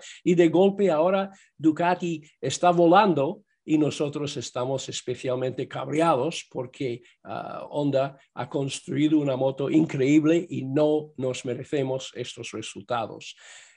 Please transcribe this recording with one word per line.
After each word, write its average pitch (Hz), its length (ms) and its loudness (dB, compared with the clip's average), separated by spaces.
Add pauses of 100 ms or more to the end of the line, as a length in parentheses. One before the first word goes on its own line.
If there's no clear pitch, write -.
(220)
y 180 120 4
de 170 160 6
golpe 196 400 4
ahora 190 400 2 (260)
Ducati 170 640 0 (160)
está 175 320 0
volando 170 760 4 (200)
y 156 120 0
nosotros 147 640 -2
estamos 131 500 -6
especialmente 127 800 -6
cabreados 143 800 0
porque, 123 520 -8 (220)
ah, - 460 -10
Honda 139 480 -2 (160)
ha - 140 -8
construido 143 680 0
una 143 180 0
moto 135 320 -2
increíble 156 800 2
y 127 140 -6
no 151 560 0
nos 131 260 -6
merecemos 131 680 -4
estos 123 380 -12
resultados. 107 840 -10 (400)